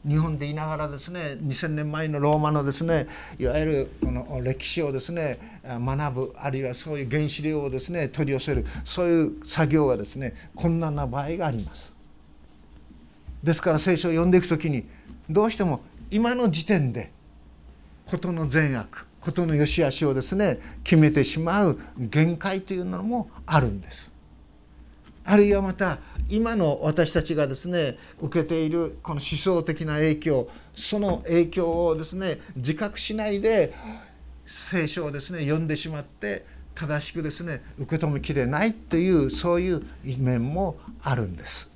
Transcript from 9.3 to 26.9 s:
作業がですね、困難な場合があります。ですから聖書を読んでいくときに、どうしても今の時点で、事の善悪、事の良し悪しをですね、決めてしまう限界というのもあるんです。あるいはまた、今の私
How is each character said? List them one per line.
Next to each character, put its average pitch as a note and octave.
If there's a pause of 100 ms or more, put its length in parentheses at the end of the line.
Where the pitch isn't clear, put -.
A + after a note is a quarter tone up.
作 D#3+
業 D3+
が B2
で G#2
す -
ね、 C3 (180)
困 E3
難 D#3
な C#3+
場 C3
合 C#3+
が E3+
あ C#3
り A2
ま D#2
す。 - (1500)
で D#3+
す -
か G3
ら G3+
聖 F#3
書 F3
を -
読 E3
ん F#3
で F#3
い F3
く F3+
と D#3+
き D#3+
に、 C3 (440)
ど G3
う A3+
し -
て G#3
も D3 (280)
今 A#3
の A#3+
時 D#3
点 D3
で、 A2 (960)
事 F3+
の D#3+
善 C3+
悪、 - (140)
事 F3
の D#3
良 D3
し D#3
悪 C#3
し D3+
を C3+
で C3
す F#3+
ね、 F#3+ (240)
決 D#3+
め D3+
て D3+
し -
ま F3+
う D3+ (180)
限 D#3
界 G3
と F#3+
い -
う F3+
の F3+
も A3+ (160)
あ D#3+
る B2+
ん G2+
で -
す。 - (1160)
あ G3+
る G#3
い G3+
は G3
ま F#3
た、 F3+ (320)
今 A3+
の E3
私 D#3